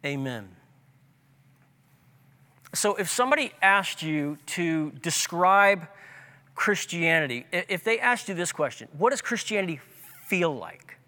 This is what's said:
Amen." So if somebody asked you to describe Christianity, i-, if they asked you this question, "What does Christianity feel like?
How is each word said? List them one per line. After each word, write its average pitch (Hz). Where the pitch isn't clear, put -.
Amen." 123
So 202
if 185
somebody 262
asked 196
you 151
to 160
describe 180
Christianity, 165
i-, 180
if 180
they 226
asked 247
you 196
this 170
question, 131
"What 180
does 269
Christianity 196
feel 170
like? -